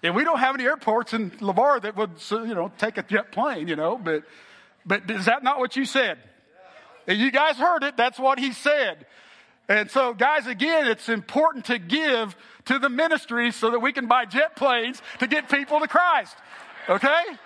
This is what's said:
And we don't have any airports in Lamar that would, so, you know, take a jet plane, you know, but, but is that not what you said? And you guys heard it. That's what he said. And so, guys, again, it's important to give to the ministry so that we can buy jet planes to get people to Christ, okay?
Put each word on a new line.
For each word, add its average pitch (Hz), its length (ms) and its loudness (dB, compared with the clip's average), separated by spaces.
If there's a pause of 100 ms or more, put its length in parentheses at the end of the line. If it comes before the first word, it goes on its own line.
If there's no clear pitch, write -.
And 170 120 0
we 269 100 2
don't 320 140 0
have 262 160 0
any 262 100 -4
airports 240 480 -2
in 220 260 -4
Lamar 226 400 2
that 202 160 -8
would, 185 240 -6
so, 226 240 -6
you 220 120 -6
know, 196 220 -4
take 214 200 -4
a 190 60 -8
jet 196 280 -4
plane, 208 380 -4
you 156 80 -4
know, 165 200 -2
but, 160 260 -4 (600)
but 190 280 -2
is 196 140 -2
that 254 180 4
not 269 160 2
what 247 160 -2
you 269 100 0
said? 226 320 0 (880)
And 196 140 2
you 254 100 4
guys 277 280 2
heard 320 260 2
it. 277 120 -4
That's 240 220 0
what 262 220 2
he 269 120 -2
said. 226 540 -2 (640)
And 208 220 2
so, 254 240 2
guys, 262 320 2
again, 277 400 2
it's 220 200 -2
important 254 580 0
to 240 120 0
give 226 580 -2 (300)
to 262 140 0
the 269 100 2
ministry 247 640 0
so 226 180 0
that 240 100 0
we 254 120 0
can 254 160 -6
buy 240 180 2
jet 247 300 0
planes 247 440 0 (200)
to 254 80 0
get 294 220 -2
people 285 320 2
to 302 60 -2
Christ, 320 480 2 (540)
okay? 285 340 2 (220)